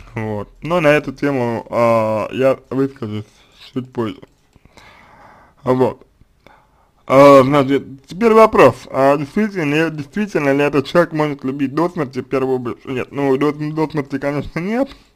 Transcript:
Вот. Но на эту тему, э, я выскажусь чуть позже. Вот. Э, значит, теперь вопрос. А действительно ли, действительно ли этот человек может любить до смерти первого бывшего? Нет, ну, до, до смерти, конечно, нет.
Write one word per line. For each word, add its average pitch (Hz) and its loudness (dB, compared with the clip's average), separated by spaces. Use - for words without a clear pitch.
Вот. 107 -8
Но 170 -4
на 147 4
эту 147 0
тему, 123 -4
э, 110 0
я 131 -2
выскажусь 120 -6
чуть 127 -10
позже. 110 -8
Вот. 127 0
Э, 139 8
значит, 139 -2
теперь 220 0
вопрос. 220 6
А 135 2
действительно 160 -2
ли, 160 -6
действительно 156 -4
ли 143 2
этот 143 0
человек 170 0
может 151 -4
любить 135 -4
до 160 -2
смерти 131 -8
первого 131 -2
бывшего? 120 -10
Нет, 123 -6
ну, 135 0
до, 147 0
до 151 -6
смерти, 143 -6
конечно, 143 -6
нет. 226 -4